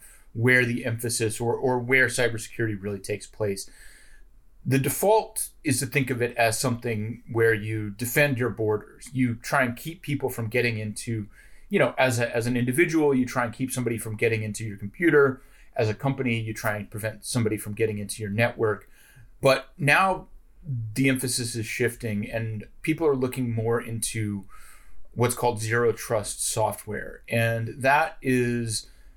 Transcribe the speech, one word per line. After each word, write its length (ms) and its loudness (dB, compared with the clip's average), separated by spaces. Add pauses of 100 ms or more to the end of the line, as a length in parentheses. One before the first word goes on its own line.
(320)
where 320 6
the 200 -2
emphasis 560 -2
or, 140 0
or 260 2
where 260 4
cybersecurity 760 -2
really 200 -6
takes 260 -6
place. 420 -4 (960)
The 140 4
default 680 0 (160)
is 160 0
to 60 -2
think 240 0
of 100 -2
it 160 -2
as 220 2
something 640 -4 (100)
where 220 4
you 360 -4
defend 480 0
your 120 0
borders. 640 -2
You 240 0
try 280 0
and 120 -2
keep 260 -12
people 260 -2
from 200 -4
getting 300 0
into, 480 -6 (420)
you 100 2
know, 200 4
as 220 4
a, 160 0
as 100 0
an 100 0
individual, 580 4
you 120 2
try 180 -2
and 100 -6
keep 180 -4
somebody 260 -2
from 180 -8
getting 260 2
into 220 -6
your 120 -8
computer. 640 4 (320)
As 140 2
a 60 0
company, 440 0
you 140 -6
try 240 -4
and 140 -8
prevent 340 -8
somebody 320 0
from 160 -6
getting 260 0
into 240 -8
your 80 -4
network. 580 0 (520)
But 380 4
now 500 4 (680)
the 140 4
emphasis 480 0
is 100 -4
shifting 640 -2
and 360 -6 (160)
people 240 0
are 100 4
looking 360 -2
more 280 0
into 640 -4 (680)
what's 200 2
called 260 0
zero 300 2
trust 560 -2
software. 840 -4
And 500 0
that 420 2
is, 680 0 (280)